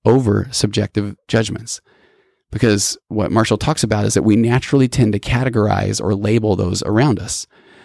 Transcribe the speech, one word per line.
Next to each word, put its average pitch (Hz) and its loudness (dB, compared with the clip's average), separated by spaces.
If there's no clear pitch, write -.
over 110 2
subjective 104 -2
judgments. 110 -4
Because 104 0
what 104 -4
Marshall 110 2
talks - -2
about 104 0
is 107 -2
that 98 2
we 107 4
naturally 123 2
tend 110 0
to 101 -4
categorize 107 -2
or 101 -2
label 107 0
those - -2
around 120 2
us. - -10